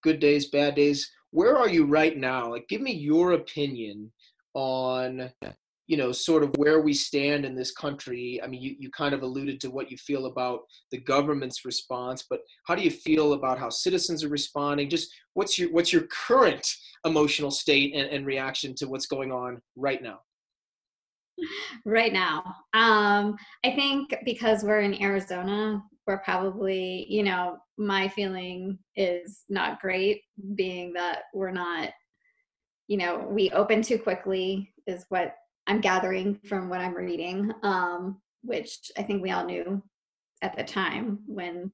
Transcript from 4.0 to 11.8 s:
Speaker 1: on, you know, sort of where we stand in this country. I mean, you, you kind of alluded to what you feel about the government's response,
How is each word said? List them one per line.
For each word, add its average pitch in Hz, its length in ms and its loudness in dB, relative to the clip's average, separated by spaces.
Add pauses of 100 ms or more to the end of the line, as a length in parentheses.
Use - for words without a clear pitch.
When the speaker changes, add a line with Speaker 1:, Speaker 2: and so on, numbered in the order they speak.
Speaker 1:
on, 127 800 -2 (560)
you 165 80 2
know, 131 160 2
sort 156 320 4
of 143 140 0
where 151 240 6
we 151 120 4
stand 143 520 0
in 131 100 -6
this 127 160 -6
country. 123 720 -6
I 120 40 -10
mean, 127 140 -10
you, 131 160 -8
you 139 140 -14
kind 143 220 -2
of 131 100 -2
alluded 131 380 -4
to 127 100 -6
what 131 180 -8
you 123 80 -14
feel 135 280 -4
about 123 360 -4 (300)
the 123 80 -10
government's 139 640 0
response, 127 680 -6